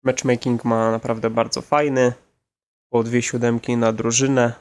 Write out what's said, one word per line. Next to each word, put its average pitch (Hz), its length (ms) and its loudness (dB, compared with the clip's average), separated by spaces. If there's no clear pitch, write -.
Matchmaking 127 600 -2
ma 113 260 2
naprawdę 113 400 -2
bardzo 113 320 -2
fajny. 135 500 2
Po 120 100 2
dwie 117 200 0
siódemki 120 540 -2
na 117 160 2
drużynę. 120 680 0